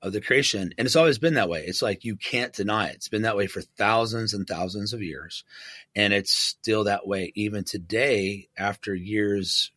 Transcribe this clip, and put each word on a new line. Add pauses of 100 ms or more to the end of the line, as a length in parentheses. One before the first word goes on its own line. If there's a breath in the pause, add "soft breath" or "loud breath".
of
the
creation.
And
it's
always
been
that
way.
It's
like,
you
can't
deny
it.
It's
been
that
way
for
thousands
and
thousands
of
years. (520 loud breath)
And
it's
still
that
way
even
today (100)
after
years,